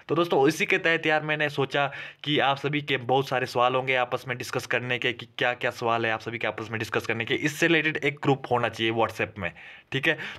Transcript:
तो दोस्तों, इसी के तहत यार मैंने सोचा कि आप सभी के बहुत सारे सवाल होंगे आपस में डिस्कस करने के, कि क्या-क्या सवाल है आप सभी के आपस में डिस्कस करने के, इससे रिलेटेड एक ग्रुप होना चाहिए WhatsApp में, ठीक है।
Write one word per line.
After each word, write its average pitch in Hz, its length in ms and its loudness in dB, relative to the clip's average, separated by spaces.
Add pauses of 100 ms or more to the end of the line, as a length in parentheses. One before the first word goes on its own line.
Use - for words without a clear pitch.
तो 147 80 0
दोस्तों, 170 320 4
इसी 165 180 2
के 190 120 4
तहत 165 280 2
यार 156 160 4
मैंने 151 280 0
सोचा 139 420 0 (320)
कि 143 160 2
आप 139 180 4
सभी 147 240 -2
के 143 160 -2
बहुत 127 300 2
सारे 127 180 0
सवाल 123 300 2
होंगे 131 200 0
आपस 123 320 -2
में 127 100 -4
डिस्कस 127 280 -6
करने 123 340 -2
के, 123 140 0
कि 120 140 -14 (100)
क्या-क्या 123 340 0
सवाल 117 340 0
है 113 60 2
आप 110 80 -2
सभी 113 180 -8
के 113 100 -2
आपस 107 240 -6
में 113 80 -2
डिस्कस 113 260 -2
करने 113 200 -2
के, 123 100 0
इससे 151 320 0
रिलेटेड 156 300 2
एक 143 260 -2
ग्रुप 139 280 2
होना 120 160 2
चाहिए 113 260 0
WhatsApp 113 340 0 (100)
में, 87 140 -4 (400)
ठीक 135 160 -2
है। 151 100 2 (220)